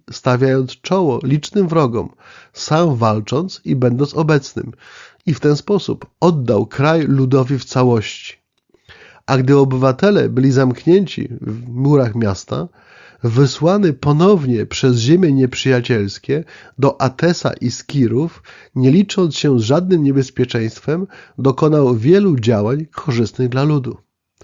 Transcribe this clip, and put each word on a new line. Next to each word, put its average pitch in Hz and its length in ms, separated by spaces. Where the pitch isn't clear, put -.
stawiając 131 600
czoło 165 520
licznym 151 440
wrogom, 131 420
sam 160 420
walcząc 113 720
i 147 100
będąc 127 380
obecnym. 151 580
I 156 80
w - 60
ten 147 160
sposób 147 500
oddał 120 460
kraj 156 420
ludowi 131 520
w - 60
całości. 120 680
A 135 120
gdy 131 200
obywatele 135 720
byli 131 220
zamknięci 131 800
w 120 280
murach 127 460
miasta, 113 520
wysłany 151 640
ponownie 143 720
przez 127 320
ziemie 156 340
nieprzyjacielskie 127 1120
do 135 240
Atesa 143 520
i 123 180
Skirów, 135 720
nie 131 160
licząc 185 440
się 135 240
z 110 40
żadnym 165 400
niebezpieczeństwem, 135 1040
dokonał 135 580
wielu 165 440
działań 117 460
korzystnych 120 640
dla 131 140
ludu. 147 340